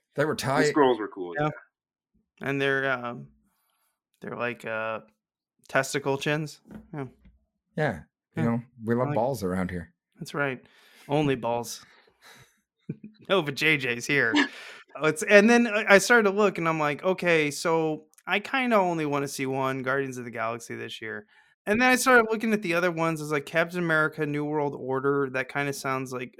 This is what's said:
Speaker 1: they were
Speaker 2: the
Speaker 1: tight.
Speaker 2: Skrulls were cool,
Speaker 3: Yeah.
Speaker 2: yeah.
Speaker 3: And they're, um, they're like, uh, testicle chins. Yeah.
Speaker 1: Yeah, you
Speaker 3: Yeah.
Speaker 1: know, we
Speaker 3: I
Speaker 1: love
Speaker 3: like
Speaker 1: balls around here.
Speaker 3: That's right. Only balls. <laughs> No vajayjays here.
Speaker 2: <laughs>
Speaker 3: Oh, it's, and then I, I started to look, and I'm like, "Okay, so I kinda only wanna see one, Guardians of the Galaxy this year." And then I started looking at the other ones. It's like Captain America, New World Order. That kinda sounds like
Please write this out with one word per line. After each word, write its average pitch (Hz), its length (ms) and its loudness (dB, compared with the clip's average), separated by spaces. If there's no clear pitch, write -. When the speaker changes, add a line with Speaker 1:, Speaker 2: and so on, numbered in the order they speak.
Speaker 1:
they 139 100 0
were 151 100 -2
Speaker 2:
the 113 80 -6
Speaker 1:
tight. 143 300 2
Speaker 2:
Skrulls 127 280 4
were 101 80 -6
cool, 87 280 -10
Speaker 3:
Yeah. 151 100 0
Speaker 2:
yeah. - 80 -8
Speaker 3:
And 139 140 -2
they're, 135 300 0
um, 123 340 -8
they're - 160 -12
like, 117 280 -6
uh, 110 360 -6
testicle 139 500 -2
chins. 151 440 -4
Yeah. 139 120 -8
Speaker 1:
Yeah, 139 200 -2
you 160 60 -2
Speaker 3:
Yeah. - 20 2
Speaker 1:
know, 117 180 0
we 117 100 0
Speaker 3:
I 120 40 2
Speaker 1:
love 131 100 0
Speaker 3:
like 147 80 -4
Speaker 1:
balls 117 260 -2
around 90 300 -2
here. 87 200 -10
Speaker 3:
That's - 120 -14
right. 139 320 -4
Only 143 260 2
balls. 117 560 -4
<laughs> - 40 -20
No 185 140 2
vajayjays 135 640 0
here. 131 280 2
Speaker 2:
<laughs> - 100 4
Speaker 3:
Oh, 143 100 -2
it's, 156 160 0
and 208 260 8
then 240 200 6
I, 208 200 -2
I 196 100 10
started 226 300 6
to 190 80 2
look, 202 220 2
and 165 100 0
I'm 160 120 0
like, 147 240 -2
"Okay, 170 480 2
so 160 540 -2
I 190 140 0
kinda 247 340 0
only 170 320 2
wanna 143 220 -2
see 135 180 -6
one, 135 360 -2
Guardians 131 360 -2
of 123 60 -10
the 117 80 -12
Galaxy 117 420 -6
this 113 260 -12
year." 107 260 -10
And 214 160 -2
then 254 100 4
I 254 40 4
started 247 340 4
looking 220 240 -2
at 214 100 2
the 170 120 -2
other 175 160 2
ones. 165 320 -2
It's 151 80 -6
like 147 160 -2
Captain 170 320 -2
America, 156 480 0
New 147 180 -4
World 147 320 -2
Order. 135 540 0
That 127 180 -4
kinda 143 240 -4
sounds 135 400 -6
like 123 280 -10